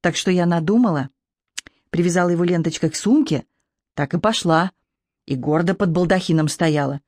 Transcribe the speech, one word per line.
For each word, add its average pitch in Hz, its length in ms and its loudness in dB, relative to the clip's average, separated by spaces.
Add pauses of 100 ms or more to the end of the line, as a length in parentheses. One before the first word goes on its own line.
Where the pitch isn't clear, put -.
Так 170 140 -2
что - 140 -2
я 180 160 2
надумала, 170 640 0 (800)
привязала 175 400 0
его 175 140 0
ленточкой 165 480 0
к - 40 -14
сумке, 233 480 0 (520)
так 143 180 -4
и 175 60 -2
пошла, 180 520 0 (540)
и 135 100 -4
гордо 160 380 0
под 190 160 0
балдахином 170 580 2
стояла. 147 600 -2